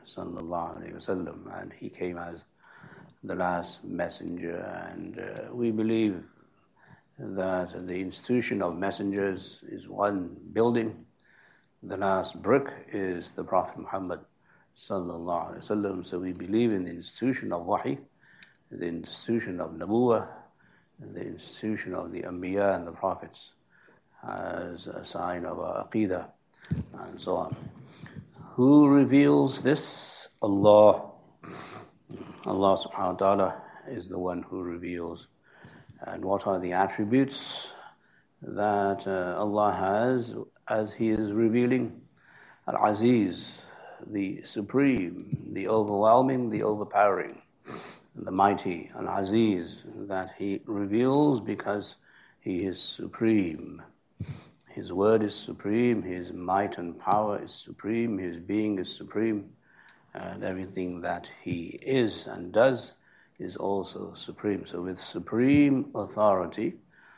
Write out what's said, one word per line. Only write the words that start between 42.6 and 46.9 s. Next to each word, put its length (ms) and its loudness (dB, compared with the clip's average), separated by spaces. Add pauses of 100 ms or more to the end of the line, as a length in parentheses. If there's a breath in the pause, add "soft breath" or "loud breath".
Al-Aziz, 920 4 (460 loud breath)
the 340 -4
supreme, 1120 -2
the 140 -4
overwhelming, 800 6
the 140 0
overpowering, 800 2 (720 loud breath)